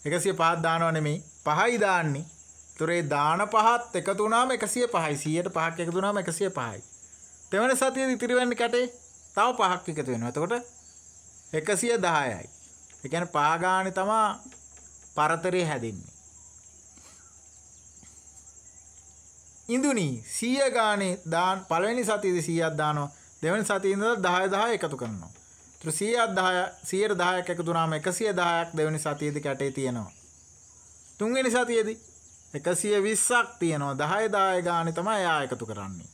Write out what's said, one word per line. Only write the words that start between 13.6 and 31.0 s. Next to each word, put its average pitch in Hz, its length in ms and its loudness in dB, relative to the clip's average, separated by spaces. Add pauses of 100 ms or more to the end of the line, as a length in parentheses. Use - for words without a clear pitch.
තමා 208 340 2 (880)
පරතරය 165 520 0
හැදෙන්නේ. 117 480 -6 (3500)
ඉඳුනි 247 400 2 (200)
සීය 262 420 0
ගානේ 202 540 0
දාන 180 400 0
පළවෙනි 214 400 0
සතියේදී 190 380 0
සීයක් 165 340 0
දානවා. 151 340 0 (280)
දෙවෙනි 185 260 0
සතියේ 196 300 0
ඉඳලා 220 220 2
දහය 185 320 2
දහය 202 240 2
එකතු 160 240 -2
කරනවා. 104 360 -8 (380)
ඒතර - 220 -10
සීයක් 226 400 0
දහය, 185 220 2 (260)
සීයට 202 340 0
දහයක් 180 360 0
එකතු 170 160 -4
වුණාම 165 260 0
එකසිය 180 400 -2
දහයක් 170 400 0
දෙවෙනි 156 260 0
සතියේදී 147 440 -4
කැටේ 139 280 -2
තියෙනවා. 123 420 -4 (1000)